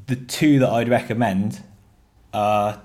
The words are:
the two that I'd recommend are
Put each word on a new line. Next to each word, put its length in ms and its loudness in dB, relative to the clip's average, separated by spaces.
the 100 -4
two 440 2
that 100 2
I'd 180 0
recommend 720 0
are 520 0